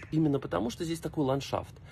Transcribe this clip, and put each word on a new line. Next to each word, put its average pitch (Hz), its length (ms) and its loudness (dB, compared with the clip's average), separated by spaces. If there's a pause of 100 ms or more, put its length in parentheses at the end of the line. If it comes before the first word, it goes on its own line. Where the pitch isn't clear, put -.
(100)
именно 151 300 4
потому, 147 300 0
что 175 140 -6
здесь 165 160 -2
такой 160 240 0
ландшафт. 131 500 0 (160)